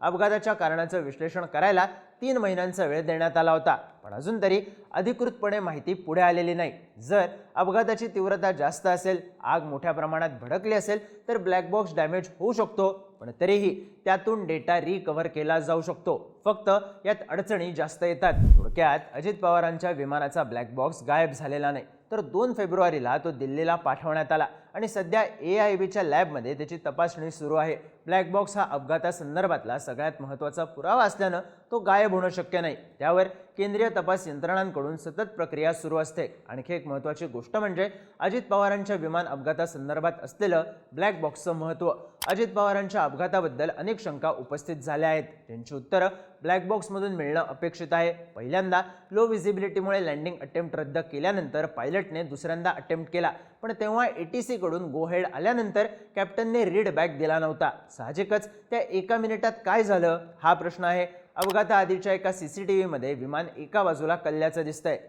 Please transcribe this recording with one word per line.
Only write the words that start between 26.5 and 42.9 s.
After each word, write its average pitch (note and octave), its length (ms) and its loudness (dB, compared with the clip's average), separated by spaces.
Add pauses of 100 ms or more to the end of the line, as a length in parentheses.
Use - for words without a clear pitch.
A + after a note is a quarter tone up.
त्याची D3+ 320 -8
तपासणी E3 460 -2
सुरू D3+ 240 -4
आहे. D#3 200 2 (300)
ब्लॅक F#3 240 2
बॉक्स G3+ 280 -2
हा G3 140 2
अपघातासंदर्भातला D3 1080 -2
सगळ्यात C#3 400 -4
महत्त्वाचा C#3+ 440 -6
पुरावा E3 400 2
असल्यानं F#3+ 380 0 (300)
तो A#3 80 0
गायब G3+ 320 6
होणं F#3 180 2
शक्य F3+ 320 -2
नाही. D#3 140 -4 (240)
त्यावर F3+ 280 4 (300)
केंद्रीय G3+ 320 0
तपास F#3 380 0
यंत्रणांकडून D#3+ 720 -2
सतत D#3+ 240 -8
प्रक्रिया E3 520 -2
सुरू D#3+ 240 -4
असते. D#3 520 -4
आणखी C3 240 -8
एक E3 140 -6
महत्त्वाची D3+ 400 -6
गोष्ट A#2+ 300 -6
म्हणजे G3 320 0 (300)
अजित G3 220 0
पवारांच्या G3+ 540 2
विमान E3 300 -2
अपघातासंदर्भात D3+ 840 -2 (120)
असलेलं E3+ 400 2 (300)
ब्लॅक F3+ 260 0
बॉक्सचं D#3+ 320 -4
महत्त्व. E3 400 -2 (360)
अजित G3+ 200 2
पवारांच्या G3 560 0